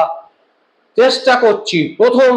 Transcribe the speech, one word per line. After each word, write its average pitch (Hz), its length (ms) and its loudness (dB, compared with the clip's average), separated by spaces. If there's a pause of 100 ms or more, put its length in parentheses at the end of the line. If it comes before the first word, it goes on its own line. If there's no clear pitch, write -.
(960)
চেষ্টা 254 380 2
করছি 226 420 -2 (160)
প্রথম 247 440 2